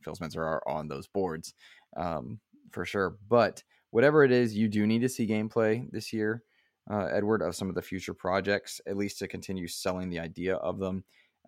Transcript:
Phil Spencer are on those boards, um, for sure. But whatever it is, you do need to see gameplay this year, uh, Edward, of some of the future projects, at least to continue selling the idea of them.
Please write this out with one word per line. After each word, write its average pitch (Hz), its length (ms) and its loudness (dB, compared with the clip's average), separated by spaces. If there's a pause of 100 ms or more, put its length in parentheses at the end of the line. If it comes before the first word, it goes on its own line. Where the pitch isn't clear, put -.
Phil - 140 -10
Spencer 80 260 -6
are 80 260 -2
on 76 200 -4
those 73 180 -8
boards, 85 480 -4 (420)
um, 82 440 -6 (320)
for 90 120 -6
sure. 95 320 -2 (120)
But 113 340 4 (280)
whatever 143 340 8
it 127 80 6
is, 120 240 4
you 110 100 4
do 104 220 2
need 113 140 4
to 127 60 2
see 123 180 -2
gameplay 110 640 2
this - 200 -8
year, 110 300 -2 (480)
uh, 104 220 0
Edward, 104 300 2
of 87 120 -2
some 98 140 -4
of 90 80 -6
the 90 60 -2
future 90 320 -8
projects, 98 720 0
at 98 80 -4
least 101 240 -4
to 98 80 -6
continue 92 400 -8
selling 92 420 -4
the 85 80 -4
idea 85 380 -4
of 90 240 -4
them. 95 240 -4 (440)